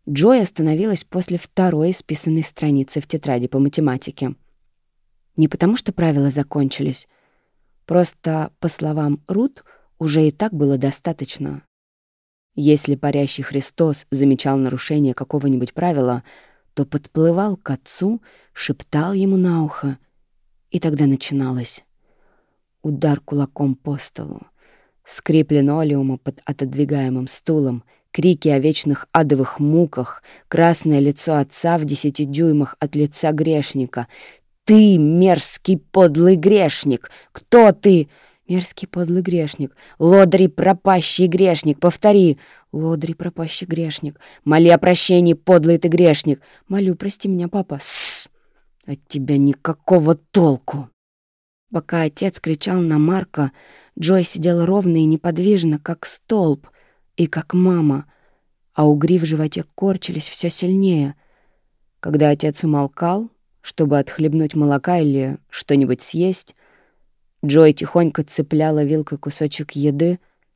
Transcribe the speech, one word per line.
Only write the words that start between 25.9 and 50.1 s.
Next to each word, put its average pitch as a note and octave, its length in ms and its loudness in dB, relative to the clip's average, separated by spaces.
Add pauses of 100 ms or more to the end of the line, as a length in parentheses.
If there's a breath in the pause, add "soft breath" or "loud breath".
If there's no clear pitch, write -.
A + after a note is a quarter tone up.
под C3+ 300 -12
отодвигаемым C3+ 800 -4
стулом — C3+ 580 -4 (280)
крики D#3+ 360 0
о C#3 100 2
вечных D3 540 -2
адовых C#3+ 480 0
муках, D3+ 640 -2 (260 soft breath)
красное E3 520 2
лицо D3 360 0
отца E3 420 -2
в D3+ 60 -4
десяти D3 400 -4
дюймах D3 540 0
от D3 180 -6
лица D3 360 -2
грешника. D3 760 -4 (560 loud breath)
«Ты G#3+ 340 8
мерзкий E3+ 800 2
подлый F3 580 4
грешник! E3 720 0 (220 loud breath)
Кто A3+ 400 6
ты?» F3 360 4 (400 soft breath)
«Мерзкий F3+ 400 -6
подлый F3 340 -2
грешник! D#3+ 540 -4 (220 soft breath)
Лодырь F#3 500 6
пропащий F#3 800 0
грешник! E3+ 520 0
Повтори!» F3+ 600 4 (340 soft breath)
«Лодырь D#3+ 420 -4
пропащий F3 520 -10
грешник! D#3+ 520 -8 (260 soft breath)
Моли D#3+ 240 6
о E3+ 100 8
прощении, F3 560 2
подлый E3+ 440 4
ты E3+ 100 -2
грешник!» D#3+ 520 2 (280 soft breath)
«Молю, F#3+ 280 -2
прости G3+ 320 -8
меня, F3 200 -4
папа!» F#3 320 -6
«Сссс! - 480 -2 (580)
От - 200 -12
тебя C#3 320 -2
никакого D3+ 800 2